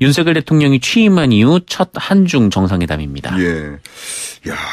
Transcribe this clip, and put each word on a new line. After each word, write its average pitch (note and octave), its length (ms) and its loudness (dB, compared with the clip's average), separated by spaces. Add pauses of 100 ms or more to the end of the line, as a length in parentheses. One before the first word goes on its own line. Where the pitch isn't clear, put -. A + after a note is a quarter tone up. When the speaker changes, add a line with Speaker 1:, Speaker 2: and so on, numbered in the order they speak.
Speaker 1:
윤석열 D#3+ 320 2
대통령이 D3+ 460 2
취임한 F#3 520 2
이후 A#2+ 340 4
첫 - 280 -4
한중 F3 560 2
정상회담입니다. D#2 880 -4
Speaker 2:
예. - 1120 -8
야, - 60 -10 (160)